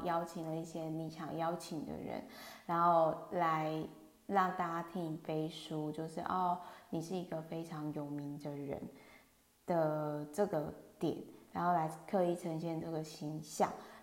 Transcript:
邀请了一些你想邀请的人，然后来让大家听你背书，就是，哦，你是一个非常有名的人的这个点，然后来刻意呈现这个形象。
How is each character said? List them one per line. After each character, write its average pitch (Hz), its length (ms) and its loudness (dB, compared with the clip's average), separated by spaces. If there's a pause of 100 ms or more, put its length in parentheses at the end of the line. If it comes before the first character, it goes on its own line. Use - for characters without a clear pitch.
邀 170 180 2
请 170 240 -6
了 160 80 -2
一 165 80 -2
些 165 200 -6
你 160 260 -4
想 156 280 -8
邀 165 180 0
请 170 300 -6
的 - 60 -6
人， - 320 -6 (420)
然 170 160 4
后 165 320 8 (180)
来 156 520 2 (420)
让 190 300 4
大 180 120 0
家 165 160 -2
听 175 200 -4
你 156 140 -2
背 156 320 0
书， 156 420 -4
就 160 160 -4
是， 160 140 -6
哦， 180 360 2 (320)
你 165 120 -2
是 165 120 -6
一 175 120 -2
个 160 160 -4
非 165 200 -4
常 156 300 -4
有 147 140 -4
名 143 340 -6
的 147 100 -6
人 143 320 -4 (840)
的 151 680 2
这 208 140 4
个 156 280 0 (240)
点， - 200 2 (340)
然 175 140 0
后 175 80 6
来 160 180 4 (180)
刻 190 140 6
意 175 100 4
呈 170 240 -2
现 165 220 -2
这 170 100 -4
个 160 140 -2
形 156 380 -6
象。 - 280 2 (320)